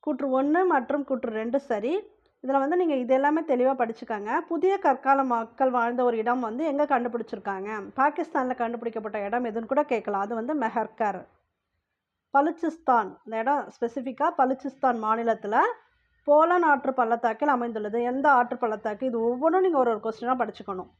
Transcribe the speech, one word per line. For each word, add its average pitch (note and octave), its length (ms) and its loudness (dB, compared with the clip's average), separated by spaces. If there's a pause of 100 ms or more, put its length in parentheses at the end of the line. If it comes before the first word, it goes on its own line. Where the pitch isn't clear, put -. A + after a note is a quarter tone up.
கூற்று C#4+ 200 -4 (120)
ஒண்ணு D4 220 2 (140)
மற்றும் C#4 340 0
கூற்று B3 220 -4 (100)
ரெண்டு A#3 180 -2 (120)
சரி. A#3 240 -2 (500)
இதுல C4+ 180 0
வந்து D4 180 0
நீங்க D#4+ 220 2
இது B3 140 0
எல்லாமே D4 320 2
தெளிவா B3+ 300 2
படிச்சுக்கங்க. A3+ 520 -4 (200)
புதிய F4+ 240 2 (100)
கற்கால C#4 360 4 (100)
மக்கள் A#3 460 0
வாழ்ந்த A#3+ 320 0
ஒரு A#3 140 0
இடம் B3 260 0
வந்து A#3+ 140 -6 (100)
எங்க C#4+ 200 2
கண்டுபிடிச்சிருக்காங்க, A3 880 -4 (200)
பாகிஸ்தான்ல C#4 600 0
கண்டுபிடிக்கப்பட்ட A3+ 680 -6
இடம் A#3+ 220 -2
எதுன்னு A3+ 220 -6
கூட C#4+ 200 2
கேட்கலாம். G#3 340 -2
அது A3+ 140 -6
வந்து B3 140 -4 (100)
மெஹர்கர், A3 560 -2 (1120)
பலுச்சிஸ்தான். C#4+ 760 2 (140)
இந்த A3+ 200 -4
இடம் C#4 200 0 (120)
ஸ்பெசிஃபிக்கா B3+ 520 -4 (120)
பலுச்சிஸ்தான் C4 680 0
மாநிலத்துல A3+ 580 0 (640)
போலன் E4 420 6
ஆற்று C4+ 300 0
பள்ளத்தாக்கில் A#3 560 0
அமைந்துள்ளது. A3 420 -4 (140)
எந்த C4+ 140 0 (120)
ஆற்று B3 240 0
பள்ளத்தாக்கு? G#3+ 480 -4
இது A#3 80 -4 (100)
ஒவ்வொன்றும் D#4+ 380 2
நீங்க D#4+ 160 2
ஒரு A#3+ 120 2
ஒரு G#3 120 -6
கொஸ்டினா A#3 340 -2
படிச்சுக்கணும். G3 600 -8